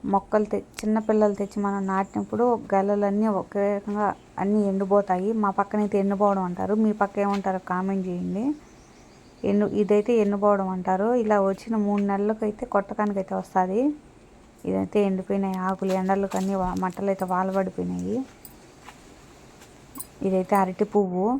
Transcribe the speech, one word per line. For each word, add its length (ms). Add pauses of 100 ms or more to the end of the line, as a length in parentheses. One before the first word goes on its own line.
(120)
మొక్కలు 400
తె-, 140 (140)
చిన్న 260
పిల్లలు 320
తెచ్చి 260
మనం 180 (100)
నాటినప్పుడు 540 (260)
గెలలన్నీ 560 (120)
ఒకే 240 (120)
రకంగా 320 (340)
అన్నీ 180 (120)
ఎండిపోతాయి. 580 (140)
మా 140
పక్కనైతే 460
ఎండిపోవడం 460
అంటారు, 240 (100)
మీ 160
పక్క 240
ఏమంటారో 360 (120)
కామెంట్ 360
చేయండి. 360 (1000)
ఎండు-, 280 (100)
ఇదైతే 320 (100)
ఎండిపోవడం 520
అంటారు. 320 (160)
ఇలా 140 (100)
వచ్చిన 280 (120)
మూడు 240
నెలలకు 360
అయితే 180 (100)
కొట్టకానికైతే 680
వస్తది. 400 (880)
ఇదైతే 380
ఎండిపోయినాయి 500 (120)
ఆకులు, 220 (100)
ఎండలకు 400
అన్నీ 200
వా-, 220
మట్టలు 300
అయితే 200
వాలబడిపోయినాయి. 840 (2000)
ఇదైతే 340
అరటి 320
పువ్వు. 340 (120)